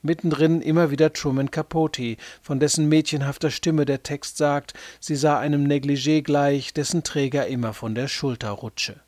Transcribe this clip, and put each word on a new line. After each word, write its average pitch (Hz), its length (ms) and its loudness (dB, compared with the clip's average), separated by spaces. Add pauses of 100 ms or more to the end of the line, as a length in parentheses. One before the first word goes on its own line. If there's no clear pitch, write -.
Mittendrin 160 600 2
immer 156 300 2
wieder 156 220 4
Truman 135 360 -2
Capote, 151 680 -2 (240)
von 139 180 -4
dessen 151 300 2
mädchenhafter 151 600 0
Stimme 156 360 0
der 139 180 -2
Text - 320 -8
sagt, 143 380 0 (260)
sie 151 160 -4
sah 143 240 2
einem 143 260 2
Negligé 143 560 2
gleich, 143 520 2
dessen 151 300 -2
Träger 139 440 -2
immer 117 260 -4
von 113 220 -6
der 131 140 -4
Schulter 123 400 -4
rutsche. - 580 -8